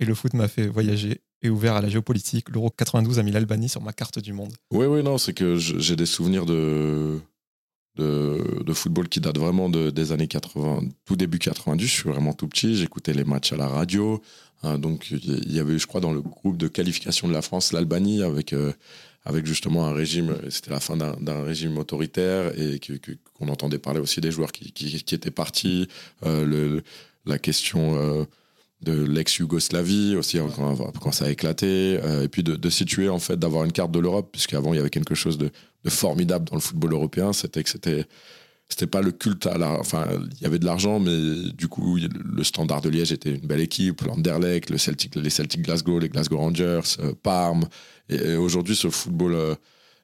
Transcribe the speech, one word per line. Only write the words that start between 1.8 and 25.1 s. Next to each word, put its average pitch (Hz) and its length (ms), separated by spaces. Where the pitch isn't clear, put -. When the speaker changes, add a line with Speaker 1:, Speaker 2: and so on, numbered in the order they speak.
Speaker 1:
la 104 60
géopolitique. 110 600
L'Euro 117 220
quatre-vingt-douze 117 500
a - 20
mis 104 80
l'Albanie 107 380
sur 113 120
ma 107 120
carte - 260
du 104 140
monde. » 101 200
Speaker 2:
Oui, 117 140
oui, 147 180
non, 139 140
c'est - 160
que 87 220
je, 82 220
j'ai 82 160
des 82 120
souvenirs 90 400
de, 76 720
de, 73 680
de 80 80
football 85 360
qui - 120
datent 80 180
vraiment 90 300
de, 80 220
des 76 200
années 80 160
quatre-vingts, 76 560
tout 98 120
début 87 220
quatre-vingt-dix. 80 480
Je 127 60
suis - 180
vraiment 73 220
tout 76 160
petit, 110 280
j'écoutais 82 360
les 71 120
matchs 69 280
à 78 40
la 71 120
radio. 98 540
Hein, 76 160
donc, 78 320
il 69 420
y, 76 40
y 80 40
avait, 78 180
je - 80
crois, - 140
dans 85 120
le 73 100
groupe 87 340
de 82 120
qualification 87 600
de 85 60
la 78 80
France, - 300
l'Albanie, 90 500
avec, 76 320
euh, 71 180
avec 76 180
justement 78 420
un 76 60
régime, 80 420
c'était - 220
la 69 100
fin 80 160
d'un, 76 240
d'un 73 220
régime 78 340
autoritaire 85 840
et 73 200
que, 71 160
que, 69 180
qu'on - 140
entendait 73 300
parler 71 220
aussi 73 220
des 80 80
joueurs 78 220
qui, - 200
qui, 73 300
qui - 120